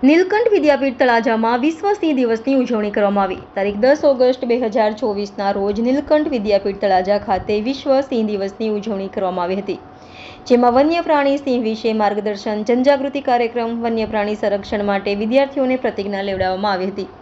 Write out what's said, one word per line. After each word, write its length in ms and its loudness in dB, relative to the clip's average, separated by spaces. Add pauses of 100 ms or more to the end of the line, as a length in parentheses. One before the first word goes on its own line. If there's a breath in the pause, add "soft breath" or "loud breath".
નીલકંઠ 500 4
વિદ્યાપીઠ 460 2
તળાજામાં 640 2
વિશ્વ 300 0
સિંહ 240 0
દિવસની 400 0
ઉજવણી 340 0
કરવામાં 340 2
આવી. 140 -4 (140)
તારીખ 280 -2
દસ 240 4
ઓગસ્ટ 420 4
બે 120 2
હજાર 360 0
ચોવીસના 580 -4
રોજ 280 -2
નીલકંઠ 500 2
વિદ્યાપીઠ 480 0
તળાજા 400 2
ખાતે 320 -4 (120)
વિશ્વ 400 -2
સિંહ 260 -2
દિવસની 420 -4
ઉજવણી 380 -4
કરવામાં 360 -4
આવી 140 -2
હતી, 180 -6 (680 loud breath)
જેમાં 320 4
વન્ય 260 4
પ્રાણી 380 2
સિંહ 260 -2
વિશે 320 -2
માર્ગદર્શન, 640 -2
જનજાગૃતિ 640 2
કાર્યક્રમ, 560 0
વન્ય 240 -2
પ્રાણી 320 -2
સંરક્ષણ 480 -2
માટે 300 -2
વિદ્યાર્થીઓને 680 0
પ્રતિજ્ઞા 400 -4
લેવડાવવામાં 540 -2
આવી 160 -4
હતી. 160 -8 (140)